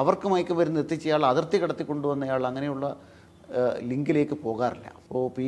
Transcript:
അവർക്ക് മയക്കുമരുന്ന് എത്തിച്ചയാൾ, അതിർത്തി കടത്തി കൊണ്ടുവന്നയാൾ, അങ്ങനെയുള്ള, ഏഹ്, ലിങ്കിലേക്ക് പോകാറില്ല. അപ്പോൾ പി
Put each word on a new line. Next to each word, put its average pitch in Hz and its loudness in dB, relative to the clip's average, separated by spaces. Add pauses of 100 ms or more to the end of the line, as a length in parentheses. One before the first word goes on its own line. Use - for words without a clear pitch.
അവർക്ക് 185 2
മയക്കുമരുന്ന് 170 2
എത്തിച്ചയാൾ, 151 0 (100)
അതിർത്തി 160 2
കടത്തി 156 -2
കൊണ്ടുവന്നയാൾ, 139 0
അങ്ങനെയുള്ള, 135 -4 (760)
ഏഹ്, 123 2 (180)
ലിങ്കിലേക്ക് 147 0
പോകാറില്ല. 113 -4 (160)
അപ്പോൾ 127 -2 (120)
പി 131 -2